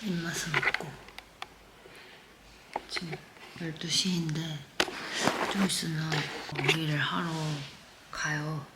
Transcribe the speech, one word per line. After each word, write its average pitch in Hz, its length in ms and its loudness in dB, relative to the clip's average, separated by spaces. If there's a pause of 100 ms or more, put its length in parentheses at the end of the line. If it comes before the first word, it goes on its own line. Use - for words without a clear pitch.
입맛은 170 520 0
없고. - 360 2 (2000)
지금 165 220 -4 (500)
열두 165 280 -4
시인데 160 720 2 (920)
좀 196 140 6
있으면 160 440 2 (480)
머리를 151 400 4
하러 170 320 2 (840)
가요. 151 540 0 (100)